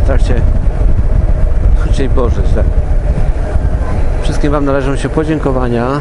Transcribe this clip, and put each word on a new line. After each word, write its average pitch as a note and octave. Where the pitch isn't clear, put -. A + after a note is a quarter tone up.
w -
trakcie, B2
czyli -
Boże, A#2
źle. G#2
Wszystkim -
wam C#3+
należą C#3
się C3
podziękowania C3